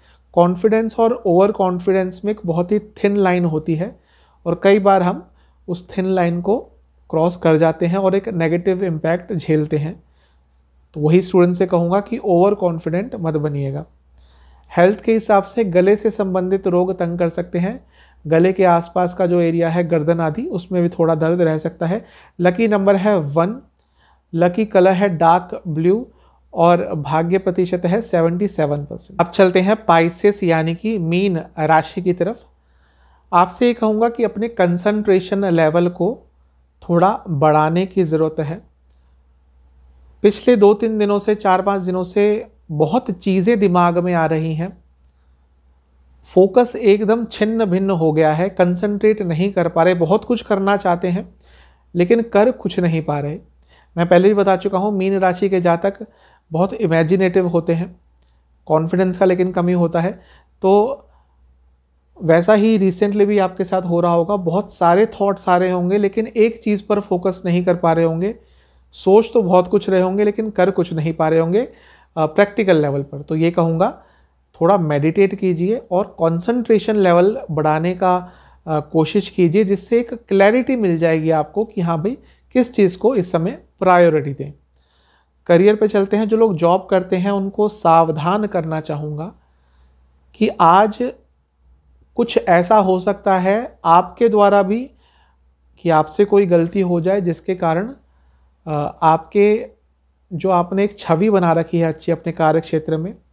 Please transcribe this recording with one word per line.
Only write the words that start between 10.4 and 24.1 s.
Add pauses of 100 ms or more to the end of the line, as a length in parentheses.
तो
वही
स्टूडेंट
से
कहूँगा
कि
ओवर
कॉन्फिडेंट
मत
बनिएगा। (920)
हेल्थ
के
हिसाब
से
गले
से
संबंधित
रोग
तंग
कर
सकते
हैं। (400)
गले
के
आसपास
का
जो
एरिया
है,
गर्दन
आदि,
उसमें
भी
थोड़ा
दर्द
रह
सकता
है। (340)
लकी
नंबर
है
वन, (720)